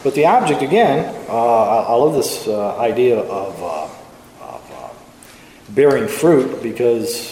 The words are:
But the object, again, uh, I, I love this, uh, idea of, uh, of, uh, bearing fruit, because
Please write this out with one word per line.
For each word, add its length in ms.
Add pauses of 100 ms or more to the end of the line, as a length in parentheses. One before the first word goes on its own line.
But 120
the 100
object, 360
again, 520 (140)
uh, 60
I, 500
I 120
love 180
this, 340
uh, 300
idea 420
of, 420
uh, 220 (580)
of, 300
uh, 180 (800)
bearing 380
fruit, 560
because 680